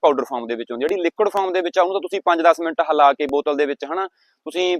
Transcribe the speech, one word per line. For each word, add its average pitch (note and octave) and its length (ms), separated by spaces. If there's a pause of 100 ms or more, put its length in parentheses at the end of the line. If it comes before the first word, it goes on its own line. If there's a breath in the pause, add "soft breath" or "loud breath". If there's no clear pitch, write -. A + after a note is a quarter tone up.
ਪਾਊਡਰ D3 220
ਫਾਰਮ A#2+ 240
ਦੇ A#2 80
ਵਿੱਚ A#2 160
ਹੁੰਦੀ। B2 160
ਜਿਹੜੀ F#3 140
ਲਿਕੁਇਡ G3+ 280
ਫਾਰਮ F#3+ 240
ਦੇ F#3 80
ਵਿੱਚ F3 180
ਆ - 20
ਉਹਨੂੰ F#3 120
ਤਾਂ G3 80
ਤੁਸੀਂ F#3 240
ਪੰਜ E3+ 160
ਦਸ D#3+ 180
ਮਿੰਟ E3 220
ਹਿਲਾ D3+ 320
ਕੇ D3 120
ਬੋਤਲ C#3+ 320
ਦੇ D3 80
ਵਿੱਚ, C#3 200
ਹਨਾ, F3+ 220
ਤੁਸੀਂ F3+ 720